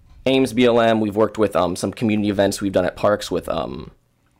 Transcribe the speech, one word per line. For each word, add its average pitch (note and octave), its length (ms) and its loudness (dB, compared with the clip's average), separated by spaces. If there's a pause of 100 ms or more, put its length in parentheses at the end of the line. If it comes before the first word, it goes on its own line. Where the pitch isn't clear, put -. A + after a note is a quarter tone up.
(260)
Ames C3 280 0
B B2 120 2
L A#2 140 4
M. A2+ 220 2
We've G#2 160 -4
worked A2 200 0
with, G#2+ 180 2
um, F2+ 200 0
some G2 160 -4
community G#2+ 380 0
events G2+ 320 0
we've G2 120 -2
done F#2 120 2
at - 100 -4
parks G2+ 340 -2
with, E2 200 -4
um, C2 420 -8 (480)